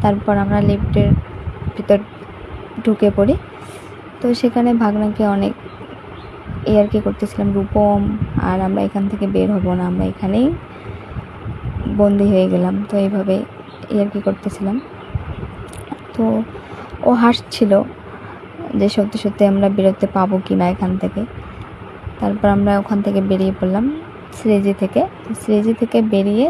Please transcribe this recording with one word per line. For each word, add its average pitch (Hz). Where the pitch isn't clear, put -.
তারপর 208
আমরা 202
লিফটের 202
ভিতর 202
ঢুকে 208
পড়ি। 208
তো 240
সেখানে 240
ভাগনাকে 214
অনেক 196
ইয়ার্কি 208
করতেছিলাম, 202
"রূপম, 202
আর 185
আমরা 196
এখান 196
থেকে 202
বের 190
হব 185
না, 180
আমরা 185
এখানেই 202
বন্দি 202
হয়ে 185
গেলাম।" 185
তো 208
এইভাবে 196
ইয়ার্কি 202
করতেছিলাম। 202
তো 233
ও 247
হাসছিল 226
যে 202
সত্যি 214
সত্যি 208
আমরা 196
বেরোতে 196
পাবো 190
কি 196
না 180
এখান 185
থেকে। 196
তারপর 208
আমরা 202
ওখান 202
থেকে 202
বেরিয়ে 190
পড়লাম 196
শ্রীজি 202
থেকে। 190
তো -
শ্রীজি 214
থেকে 233
বেরিয়ে 208